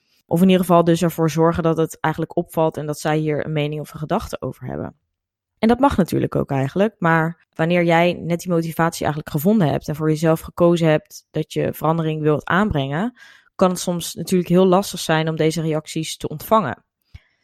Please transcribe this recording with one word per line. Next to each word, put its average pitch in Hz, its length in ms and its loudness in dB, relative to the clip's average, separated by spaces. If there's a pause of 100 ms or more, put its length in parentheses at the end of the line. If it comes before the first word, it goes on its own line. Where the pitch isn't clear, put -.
(300)
Of 170 120 2
in 190 60 6
ieder 185 180 6
geval 170 180 6
dus 165 180 2
ervoor 165 280 0
zorgen 165 340 2
dat 160 140 2
het 160 220 -4
eigenlijk 156 380 -4
opvalt 160 400 -2
en 151 80 -8
dat 151 140 -6
zij 156 180 -2
hier 151 280 -2
een 151 60 -8
mening 151 300 -4
of - 120 -16
een 156 60 -16
gedachte - 420 -6
over 131 240 -10
hebben. 73 300 -8 (640)
En 220 80 2
dat 240 120 4
mag 277 180 2
natuurlijk 131 380 0
ook 135 160 -2
eigenlijk, 139 480 0
maar 165 540 -2
wanneer 175 300 0
jij 170 300 4
net 165 260 -4
die 185 120 -8
motivatie 165 540 -2
eigenlijk 147 300 -4
gevonden 180 320 2
hebt 135 200 -2
en 156 80 -6
voor 156 140 -2
jezelf 160 300 2
gekozen 170 480 2
hebt - 440 -2
dat - 220 -6
je 151 200 -2
verandering 156 480 -2
wilt 151 240 0
aanbrengen, 180 720 -2 (360)
kan 185 140 2
het 180 100 -4
soms 175 340 -6
natuurlijk 175 360 -2
heel 180 160 6
lastig 185 340 2
zijn 160 300 -2
om 160 60 -4
deze 160 260 0
reacties 156 560 -6
te - 100 -8
ontvangen. 156 560 -2 (600)